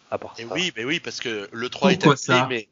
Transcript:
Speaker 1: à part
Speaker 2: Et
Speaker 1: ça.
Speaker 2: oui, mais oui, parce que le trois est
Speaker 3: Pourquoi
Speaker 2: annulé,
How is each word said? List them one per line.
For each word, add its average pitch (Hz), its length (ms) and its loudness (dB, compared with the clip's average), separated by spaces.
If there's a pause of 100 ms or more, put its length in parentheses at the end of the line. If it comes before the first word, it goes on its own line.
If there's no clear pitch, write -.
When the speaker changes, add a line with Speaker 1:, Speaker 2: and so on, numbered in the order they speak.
(120)
Speaker 1:
à 101 60 -4
part - 200 -12
Speaker 2:
Et 113 40 -12
Speaker 1:
ça. 117 100 -12
Speaker 2:
oui, 175 240 -2
mais 110 80 -6
oui, 156 160 -2
parce - 180 -10
que 107 320 -6
le 117 200 -6
trois 139 200 4
est 131 100 2
Speaker 3:
Pourquoi 147 140 6 (180)
Speaker 2:
annulé, 127 400 2